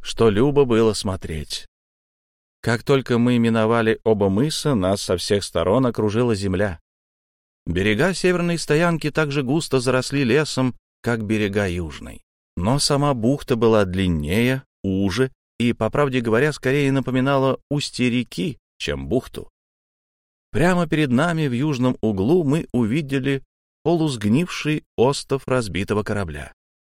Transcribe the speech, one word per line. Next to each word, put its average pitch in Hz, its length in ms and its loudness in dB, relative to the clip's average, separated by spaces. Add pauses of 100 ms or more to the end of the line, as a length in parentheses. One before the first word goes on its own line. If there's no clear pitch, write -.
что - 300 2
любо 139 340 4
было 113 280 2
смотреть. 92 760 -6 (1000)
Как 113 160 0
только 131 360 2
мы 120 200 2
миновали 113 640 2
оба 104 260 2
мыса, 143 460 0
нас 98 280 0
со 92 140 -2
всех 101 280 0
сторон 98 420 0
окружила 113 480 0
земля. 95 460 -2 (840)
Берега 104 480 0
северной 175 460 0
стоянки 156 540 0
так 156 180 0
же 139 140 -2
густо 131 340 0
заросли 127 460 0
лесом, 131 500 0 (260)
как 117 240 -2
берега 104 440 0
южной. 85 540 -8 (340)
Но 113 240 0
сама 143 340 0
бухта 123 400 0
была 110 300 4
длиннее, 92 800 0 (180)
уже 98 480 0 (300)
и, 120 120 2
по 110 180 -2
правде 139 300 0
говоря, 120 320 2
скорее 139 380 0
напоминала 131 680 0 (100)
устье 123 400 -2
реки, 123 480 -4 (200)
чем 69 280 -6
бухту. - 420 -4 (1000)
Прямо 170 380 2
перед 151 220 0
нами 160 360 0
в 127 60 -2
южном 127 480 0
углу 110 420 2
мы 147 300 0
увидели 135 720 -2 (400)
полусгнивший 151 1000 0 (140)
остов 135 500 0
разбитого 104 560 -2
корабля. 80 500 -6 (380)